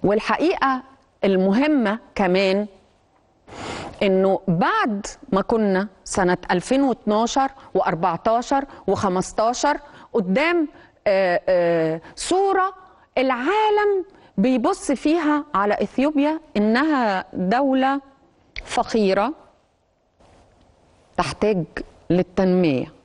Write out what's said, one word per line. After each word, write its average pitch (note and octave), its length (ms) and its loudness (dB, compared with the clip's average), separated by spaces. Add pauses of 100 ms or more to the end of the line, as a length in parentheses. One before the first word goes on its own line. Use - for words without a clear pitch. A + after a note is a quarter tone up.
والحقيقة B3+ 760 0 (420)
المهمة G#3 760 2 (160)
كمان F#3+ 520 0 (1400)
إنه F#3+ 440 2
بعد A#3 600 0 (240)
ما G3 100 2
كنا G#3 460 0 (160)
سنة F3+ 340 0 (140)
ألفين B3 320 0
واتناشر A#3+ 680 0 (220)
وأربعتاشر F#3+ 920 0 (220)
وخمستاشر G#3+ 880 -2 (360)
قدام، C#4+ 540 0 (400)
آه، F#3+ 420 2
آه، E3+ 520 0 (140)
صورة F#4+ 580 0 (440)
العالم G4 880 0 (320)
بيبص B3+ 540 0
فيها D4+ 540 0 (100)
على G3+ 180 2
إثيوبيا D4 640 0 (180)
إنها A3 760 0
دولة C4 680 0 (640)
فقيرة G#3+ 680 0 (1800)
تحتاج F3+ 460 0 (460)
للتنمية F3 840 0 (120)